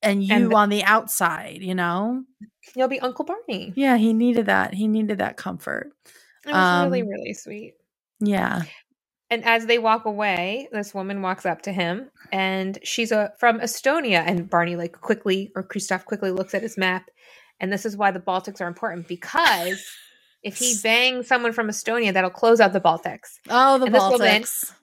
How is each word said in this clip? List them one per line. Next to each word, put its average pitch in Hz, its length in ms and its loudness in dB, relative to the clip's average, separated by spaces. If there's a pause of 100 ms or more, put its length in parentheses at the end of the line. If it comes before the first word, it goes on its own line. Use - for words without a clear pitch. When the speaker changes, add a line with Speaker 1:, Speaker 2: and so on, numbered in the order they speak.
Speaker 1:
and 202 200 2
you 196 120 2
Speaker 2:
And 226 200 4
Speaker 1:
on 208 160 6
the 208 140 0
outside, 196 760 0
you 185 120 -4
know?" 190 500 -2 (500)
Speaker 2:
You'll 254 140 0
be 262 100 -4
Uncle 254 260 -6
Barney. 294 520 -8
Speaker 1:
Yeah, 262 200 4
he 226 160 4
needed 233 340 2
that. 190 280 2
He 208 140 -2
needed 214 300 -2
that - 180 -4
comfort. - 560 -8 (520)
Speaker 2:
It 294 80 -8
was 180 320 2
really, 180 180 0
Speaker 1:
Um, - 60 -6
Speaker 2:
really 202 240 -10
sweet. 214 420 -16 (440)
Speaker 1:
Yeah. 196 440 0 (680)
Speaker 2:
And 233 140 -4
as 226 220 2
they 233 120 4
walk 220 260 2
away, 208 680 -2
this 208 200 -6
woman 196 300 -6
walks 185 240 -4
up 170 160 -4
to 202 100 -6
him, 185 380 -4 (220)
and 190 500 -2
she's 226 300 -4
a, 208 260 0
from 233 220 4
Estonia. 233 680 0
And 175 240 -2
Barney, 175 240 2
like, 175 260 -8
quickly, 196 540 -2
or 190 80 -8
Kristoff 185 440 -6
quickly 202 260 -4
looks 185 220 -6
at 196 80 -2
his 220 140 -10
map. 185 320 -2 (520)
And 190 120 -4
this 202 140 -4
is 208 100 -8
why 202 140 2
the 185 100 -6
Baltics 190 400 -6
are 185 80 -6
important, 175 380 -8
because 190 720 0 (640)
if 202 160 -10
he 247 140 0
Speaker 1:
<laughs> - 0 -
S- 208 100 -4
Speaker 2:
bangs 247 460 2
someone 240 240 2
from 226 160 -2
Estonia, 220 440 -2
that'll 185 180 2
close 226 300 6
out 196 120 6
the 196 80 2
Baltics. 165 580 -2 (100)
Speaker 1:
Oh, 262 300 6
the 254 80 2
Speaker 2:
And 214 80 0
this 254 80 8
woman 226 400 4
Speaker 1:
Baltics. - 300 -8 (100)